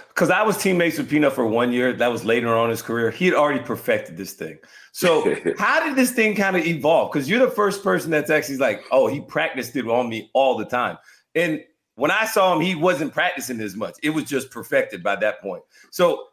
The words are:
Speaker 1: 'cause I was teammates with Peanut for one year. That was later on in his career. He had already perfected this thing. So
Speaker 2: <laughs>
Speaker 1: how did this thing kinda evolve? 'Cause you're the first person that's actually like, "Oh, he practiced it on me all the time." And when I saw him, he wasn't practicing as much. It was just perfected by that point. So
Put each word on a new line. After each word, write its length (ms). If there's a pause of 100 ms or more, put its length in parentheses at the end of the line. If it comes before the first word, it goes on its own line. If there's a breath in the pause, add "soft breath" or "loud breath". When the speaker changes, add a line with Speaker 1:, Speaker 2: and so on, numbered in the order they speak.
(160 loud breath)
Speaker 1:
'cause 140
I 140
was 140
teammates 400
with 120
Peanut 220
for 160
one 240
year. 220
That 180
was 140
later 280
on 120
in 60
his 100
career. 300
He 140
had 80
already 280
perfected 560
this 160
thing. 260 (320 loud breath)
So 420 (140)
Speaker 2:
<laughs> 100
Speaker 1:
how 240
did 140
this 160
thing 240
kinda 320
evolve? 440
'Cause 180
you're 100
the 100
first 320
person 300
that's 180
actually 280
like, 340
"Oh, 160
he 140
practiced 560
it 100
on 220
me 240
all 240
the 80
time." 320 (360 soft breath)
And 300 (320)
when 160
I 140
saw 280
him, 60
he 160
wasn't 380
practicing 480
as 160
much. 260
It 60
was 160
just 260
perfected 500
by 140
that 260
point. 220 (280 soft breath)
So 420